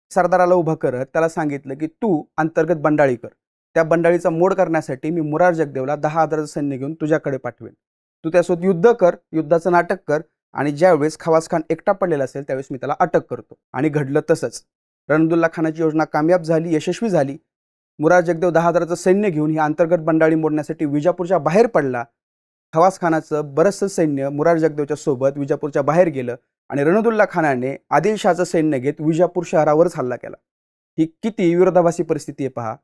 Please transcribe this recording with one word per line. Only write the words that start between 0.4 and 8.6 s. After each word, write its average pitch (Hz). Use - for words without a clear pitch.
उभं 160
करत 131
त्याला 165
सांगितलं 143
की, 151
"तू 175
अंतर्गत 160
बंडाळी 147
कर. 117
त्या 160
बंडाळीचा 170
मोड 175
करण्यासाठी 160
मी 165
मुरार 160
जगदेवला 143
दहा 151
हजाराचं 151
सैन्य 143
घेऊन 139
तुझ्याकडे 151
पाठवेन. 117
तू 160
त्यासोबत 175